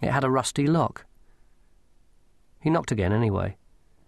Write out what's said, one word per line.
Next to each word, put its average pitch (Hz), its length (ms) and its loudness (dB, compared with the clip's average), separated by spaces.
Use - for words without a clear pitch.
It - 100 -2
had 135 140 0
a 131 40 2
rusty 135 380 0
lock. 151 380 0
He 151 100 0
knocked 165 220 0
again 101 220 0
anyway. 98 440 0